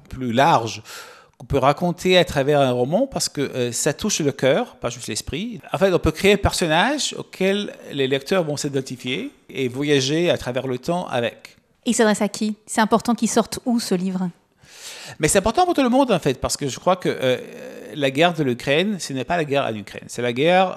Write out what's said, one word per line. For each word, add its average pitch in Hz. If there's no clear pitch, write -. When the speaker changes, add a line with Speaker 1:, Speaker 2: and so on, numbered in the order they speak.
Speaker 1:
plus 127
large, 117
qu'on 123
peut 139
raconter 175
à 165
travers 143
un 131
roman, 143
parce 175
que, -
euh, 123
ça 147
touche -
le 143
cœur, 160
pas -
juste 120
l'esprit. 170
En 151
fait, 190
on 165
peut 160
créer 190
un 202
personnage 185
auquel 196
les 135
lecteurs 180
vont 147
s'identifier 135
et 131
voyager 143
à 123
travers 127
le 123
temps 175
avec. -
Speaker 2:
Il 240
s'adresse 214
à 208
qui ? 214
C'est -
important 226
qu'il 214
sorte -
où, 240
ce -
livre ? 185
Speaker 1:
Mais 151
c'est 202
important 226
pour 349
tout 285
le 254
monde, 254
en 180
fait, 135
parce -
que -
je -
crois 185
que, 185
euh, 127
la 139
guerre 160
de 151
l'Ukraine, 147
ce -
n'est 131
pas 175
la 165
guerre 139
en 117
Ukraine. -
C'est -
la 123
guerre, 180